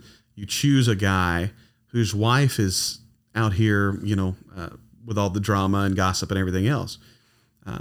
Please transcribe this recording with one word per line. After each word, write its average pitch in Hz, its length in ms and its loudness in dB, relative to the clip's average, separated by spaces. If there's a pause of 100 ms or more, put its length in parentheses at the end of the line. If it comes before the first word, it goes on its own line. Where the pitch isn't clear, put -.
(340)
you 101 120 -14
choose 135 420 2
a 113 80 2
guy 92 560 0 (360)
whose 107 280 -2
wife 123 440 2
is - 400 -2 (360)
out 110 180 0
here, 101 500 2
you 101 120 0
know, 95 200 -2 (200)
uh, 87 140 -12 (360)
with 107 140 -2
all 101 100 2
the 98 100 -2
drama 98 400 2
and 98 160 0
gossip 92 360 0
and 95 80 0
everything 92 280 0
else. - 300 -4 (680)
Uh, - 160 -10